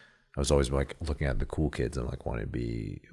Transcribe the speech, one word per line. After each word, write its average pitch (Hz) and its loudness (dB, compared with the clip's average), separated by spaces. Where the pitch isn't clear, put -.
I - -2
was 69 2
always, 69 6
like, 69 0
looking 73 0
at 67 2
the 69 2
cool 78 0
kids 60 -2
and, 60 -2
like, 62 -8
wanting 58 -2
to - -6
be, 58 -4